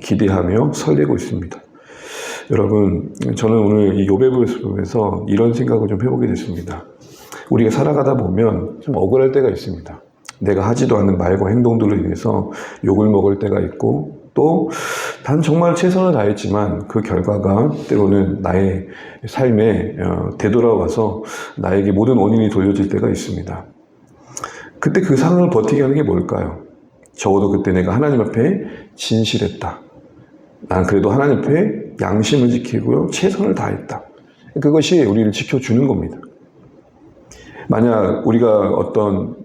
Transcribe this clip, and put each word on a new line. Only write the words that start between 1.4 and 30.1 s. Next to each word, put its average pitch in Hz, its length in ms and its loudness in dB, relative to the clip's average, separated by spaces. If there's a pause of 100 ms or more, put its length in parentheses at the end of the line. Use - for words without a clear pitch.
여러분, 101 640 2 (240)
저는 113 200 2
오늘 101 440 4
이 95 60 2
욥의 107 240 4
모습을 123 320 0
보면서 98 640 -2
이런 113 240 2
생각을 117 360 0
좀 98 140 -4
해보게 123 260 0
됐습니다. 87 580 -8 (640)
우리가 110 200 4
살아가다 135 460 0
보면 98 640 -2
좀 139 160 -4
억울할 127 360 2
때가 131 180 2
있습니다. 85 520 -10 (380)
내가 98 280 0
하지도 120 280 2
않는 98 220 2
말과 92 300 0
행동들로 110 480 2
인해서 95 540 -2 (340)
욕을 101 240 4
먹을 98 300 4
때가 98 220 0
있고, 120 640 -4 (120)
또 160 340 2 (560)
단 147 160 0
정말 170 340 2
최선을 185 380 2
다했지만 101 760 -2
그 110 120 -2
결과가 101 720 0 (180)
때로는 98 540 2
나의 92 460 0 (380)
삶에, 107 720 2
어, 90 360 -4
되돌아와서 110 840 0 (340)
나에게 98 360 0
모든 113 260 4
원인이 113 320 2
돌려질 98 380 0
때가 98 200 0
있습니다. 90 560 -6 (1160)
그때 - 200 2
그 165 160 2
상황을 180 340 4
버티게 214 300 2
하는 139 140 2
게 151 80 0
뭘까요? 90 560 -2 (540)
적어도 104 380 2
그때 104 220 0
내가 90 220 0
하나님 139 260 2
앞에 127 440 0 (320)
진실했다. 107 840 -2 (880)